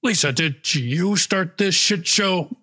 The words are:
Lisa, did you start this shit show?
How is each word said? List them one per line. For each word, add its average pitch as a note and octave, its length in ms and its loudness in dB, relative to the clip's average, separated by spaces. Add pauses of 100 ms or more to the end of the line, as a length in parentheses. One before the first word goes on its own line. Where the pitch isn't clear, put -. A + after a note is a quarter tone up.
Lisa, G3+ 300 2
did D3+ 440 -2
you D#3+ 400 0
start F#3+ 420 0
this G3 180 2
shit F#3+ 320 0
show? F#3 420 0 (140)